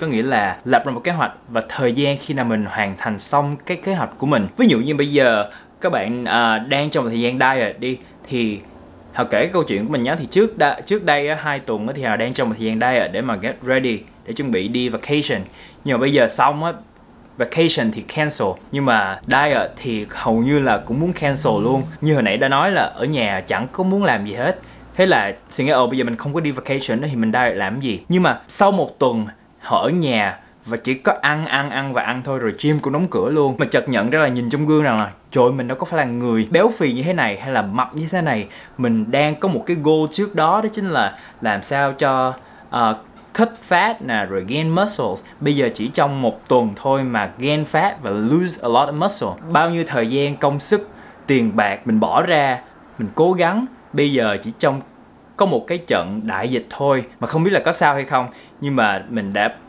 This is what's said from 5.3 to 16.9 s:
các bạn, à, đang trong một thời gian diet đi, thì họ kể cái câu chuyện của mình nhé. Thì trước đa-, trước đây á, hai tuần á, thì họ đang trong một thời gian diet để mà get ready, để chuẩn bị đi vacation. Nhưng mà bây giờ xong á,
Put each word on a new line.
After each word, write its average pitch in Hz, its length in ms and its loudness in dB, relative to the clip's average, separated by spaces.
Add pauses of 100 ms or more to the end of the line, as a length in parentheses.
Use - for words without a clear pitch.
các 175 100 0
bạn, 120 340 -2
à, 113 320 2
đang 139 320 -2
trong 147 140 -2
một 117 60 -2
thời 117 120 -2
gian 123 180 0
diet 127 400 0
đi, 127 180 -4 (320)
thì 110 300 -2 (540)
họ 120 100 -2
kể 113 180 0
cái 170 120 0
câu 170 100 2
chuyện 104 220 -2
của 135 60 -4
mình 131 120 0
nhé. 139 160 -2
Thì 135 60 -8
trước 214 320 2
đa-, 143 240 0
trước 202 220 -2
đây 147 240 2
á, 156 140 -2
hai 147 180 -2
tuần 110 280 -4
á, 135 80 -4
thì 139 80 -8
họ 110 120 0
đang 117 180 -2
trong 123 160 0
một 110 80 -4
thời 110 100 -4
gian 110 120 -2
diet 120 320 2
để 98 100 -4
mà 123 140 -2
get 107 200 -6 (120)
ready, 127 320 0 (260)
để 113 80 -8
chuẩn 135 180 -4
bị 95 160 0
đi 123 220 -2
vacation. 120 520 -2 (420)
Nhưng 135 140 0
mà 117 40 2
bây 135 120 2
giờ 127 140 6
xong 147 360 2
á, 170 100 -4 (640)